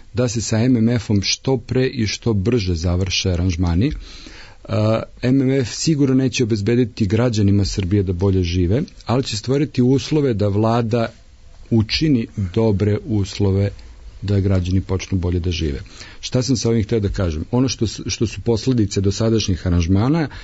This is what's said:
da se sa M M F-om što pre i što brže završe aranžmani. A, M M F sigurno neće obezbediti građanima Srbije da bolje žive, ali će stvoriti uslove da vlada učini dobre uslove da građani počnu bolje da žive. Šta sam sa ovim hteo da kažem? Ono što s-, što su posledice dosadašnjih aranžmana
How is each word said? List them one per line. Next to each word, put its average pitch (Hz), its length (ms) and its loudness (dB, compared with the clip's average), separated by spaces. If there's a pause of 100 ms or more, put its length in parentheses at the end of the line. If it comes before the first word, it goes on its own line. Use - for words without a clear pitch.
(140)
da 123 140 0
se 113 140 -4
sa 110 160 0
M 123 180 4
M 110 120 2
F-om 107 340 0
što - 340 -2
pre 127 300 -2
i 113 200 -2
što - 280 -2
brže 95 400 0
završe 90 560 0
aranžmani. 90 600 0 (720)
A, 107 380 0 (200)
M 127 200 2
M 127 80 2
F 135 180 0
sigurno 139 460 0
neće 131 300 2
obezbediti 113 640 0
građanima 104 580 2
Srbije 98 380 0
da 92 100 -2
bolje 95 300 2
žive, 90 400 0 (240)
ali 127 160 0
će 117 140 -6
stvoriti 131 460 0
uslove 135 520 2
da 101 140 0
vlada 113 580 0 (640)
učini 117 560 2 (280)
dobre 104 520 2
uslove 101 640 0 (520)
da 101 180 0
građani 92 400 2
počnu 95 380 -4
bolje 87 220 0
da 87 100 -2
žive. 80 300 -4 (400)
Šta - 220 -2
sam 120 140 0
sa 117 120 -2
ovim 113 160 2
hteo 113 160 0
da 101 80 0
kažem? 85 420 -2
Ono 127 180 2
što - 180 -2
s-, - 200 -8
što - 200 -2
su 98 140 -10
posledice 113 600 0
dosadašnjih 104 680 0
aranžmana 95 640 2 (160)